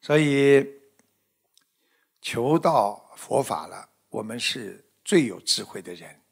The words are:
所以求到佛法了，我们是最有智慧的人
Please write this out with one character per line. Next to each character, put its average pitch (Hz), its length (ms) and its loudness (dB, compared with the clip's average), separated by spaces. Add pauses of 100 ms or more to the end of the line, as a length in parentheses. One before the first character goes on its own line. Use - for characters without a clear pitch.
所 147 160 0
以 139 500 4 (1600)
求 131 340 -2
到 127 580 2
佛 - 260 -2
法 82 260 -6
了， 90 200 -20 (220)
我 113 140 -8
们 110 160 -12
是 104 440 -8 (220)
最 160 220 2
有 92 140 -10
智 - 220 -4
慧 98 160 -16
的 90 140 -16
人 - 260 -20 (120)